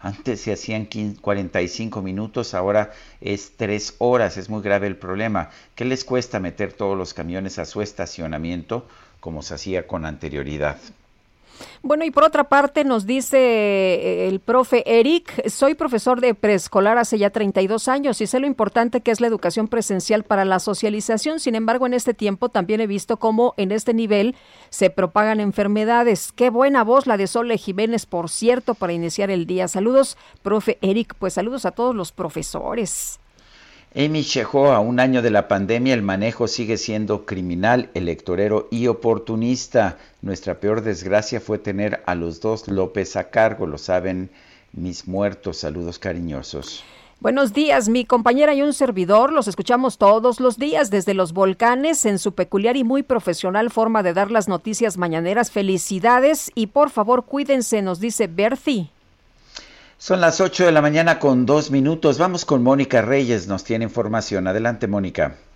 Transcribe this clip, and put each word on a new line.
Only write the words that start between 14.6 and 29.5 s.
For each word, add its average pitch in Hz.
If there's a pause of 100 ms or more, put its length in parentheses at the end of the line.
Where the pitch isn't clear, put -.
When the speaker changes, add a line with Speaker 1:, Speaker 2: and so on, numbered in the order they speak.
Speaker 2:
Eric: 311
"Soy 220
profesor 247
de 240
preescolar 208
hace 233
ya 202
treinta 196
y 190
dos 220
años 269
y 214
sé 262
lo 277
importante 233
que 233
es 226
la 233
educación 220
presencial 214
para 196
la 190
socialización. 214
Sin 240
embargo, 226
en 247
este 247
tiempo 208
también 214
he 220
visto 202
cómo 226
en 190
este 220
nivel 226 (340)
se -
propagan 208
enfermedades". 214
Qué 240
buena 254
voz 262
la 233
de 196
Sole 233
Jiménez, 214
por 170
cierto, 247
para 180
iniciar 170
el 180
día. 180